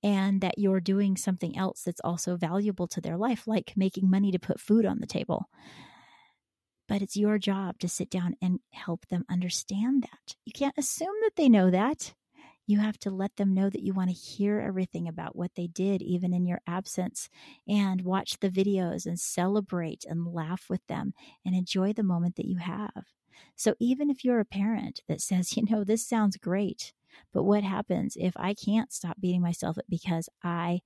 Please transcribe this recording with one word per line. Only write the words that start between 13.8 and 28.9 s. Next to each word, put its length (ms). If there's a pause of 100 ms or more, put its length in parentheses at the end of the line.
you 100
want 160
to 80
hear 440
everything 480
about 280
what 180
they 120
did, 340
even 320
in 140
your 200
absence, 640 (380)
and 360
watch 360
the 120
videos 540
and 140
celebrate 840
and 280
laugh 380
with 160
them 260 (320)
and 100
enjoy 380
the 100
moment 340
that 100
you 120
have. 540 (420)
So 240
even 320
if 140
you're 160
a 60
parent 600
that 120
says, 360
"You 80
know, 200
this 220
sounds 320
great, 560 (380)
but 120
what 200
happens 520
if 200
I 180
can't 380